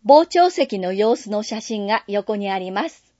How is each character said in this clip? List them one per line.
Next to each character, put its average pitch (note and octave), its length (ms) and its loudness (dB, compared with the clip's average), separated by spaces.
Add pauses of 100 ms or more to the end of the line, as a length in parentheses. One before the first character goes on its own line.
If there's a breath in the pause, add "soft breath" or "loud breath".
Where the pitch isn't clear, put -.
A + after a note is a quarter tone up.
傍 D4 220 8
聴 F4+ 220 4
席 C4+ 300 -4
の F#3 120 -4
様 G#3+ 240 2
子 A3 140 -16
の G#3 140 -4
写 A3 180 -10
真 G#3+ 240 -8
が G3+ 220 -2
横 G3+ 280 -4
に G3+ 140 -6
あ F#3+ 100 -4
り F#3 120 -8
ま A3 180 -4
す。 - 140 -18 (160)